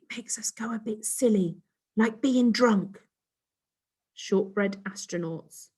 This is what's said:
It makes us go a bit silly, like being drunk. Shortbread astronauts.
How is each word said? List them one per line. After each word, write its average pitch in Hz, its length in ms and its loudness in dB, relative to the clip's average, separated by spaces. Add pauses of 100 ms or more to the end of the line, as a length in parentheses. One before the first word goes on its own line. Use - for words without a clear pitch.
It - 140 -16
makes 226 220 -8
us 220 120 -6
go 226 240 -8
a 226 40 -4
bit 214 260 -8
silly, 196 540 2 (380)
like 226 240 2
being 247 320 4
drunk. 214 480 2 (1120)
Shortbread 196 720 -2
astronauts. - 920 -10